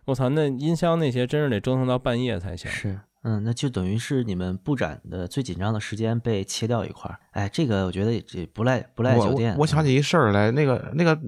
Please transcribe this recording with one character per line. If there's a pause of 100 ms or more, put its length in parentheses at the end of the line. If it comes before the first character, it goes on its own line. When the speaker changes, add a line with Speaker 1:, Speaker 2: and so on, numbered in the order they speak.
Speaker 1:
我
操，
那
音
箱
那
些
真
是
得
折
腾
到
半
夜
才
行。
Speaker 2:
是。 (300)
嗯，
那
就
等
于
是
你
们
布
展 (120)
的
最
紧
张
的
时
间
被
切
掉
一
块
儿。 (140)
哎，
这
个
我
觉
得
也，
也
不
赖， (140)
不
赖
酒
店。
Speaker 3:
我，
我，
我
想
起
一
事
儿
来，
那
个，
那
个